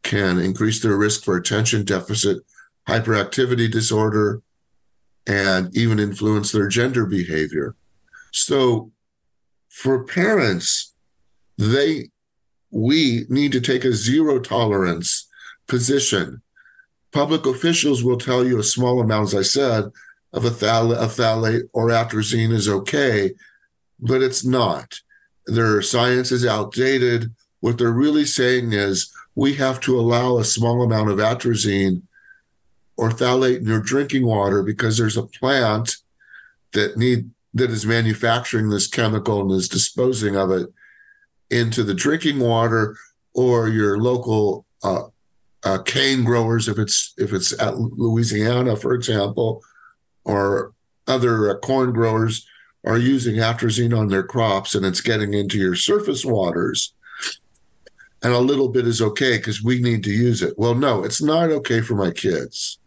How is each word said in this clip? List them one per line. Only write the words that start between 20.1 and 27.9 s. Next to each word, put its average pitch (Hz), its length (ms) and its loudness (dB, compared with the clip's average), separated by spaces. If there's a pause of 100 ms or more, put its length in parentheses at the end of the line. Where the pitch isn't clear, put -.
of 113 140 -4
a 117 60 4
phthal-, 113 440 2
a 113 120 -2
phthalate 113 680 0
or 113 160 0
atrazine 113 640 0
is 107 180 0
okay, 104 640 0 (680)
but 131 220 0
it's 127 240 0
not. 107 540 0 (480)
Their 110 340 2
science 123 500 2
is 120 140 0
outdated. 117 880 0 (280)
What 117 160 0
they're 120 140 2